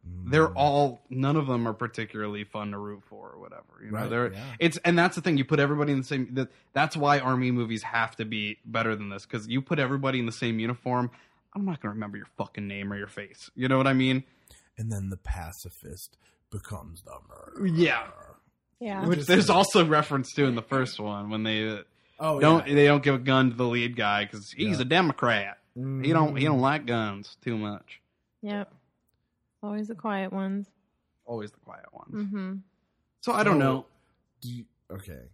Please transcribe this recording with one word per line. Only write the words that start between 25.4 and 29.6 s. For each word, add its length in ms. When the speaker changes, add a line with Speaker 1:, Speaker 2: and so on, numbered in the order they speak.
Speaker 2:
He 60
don't, 240
he 80
Speaker 1:
Mm-hmm. 320
Speaker 2:
don't 160
like 240
guns 560
too 160
much. 420
Speaker 3:
Yep. 300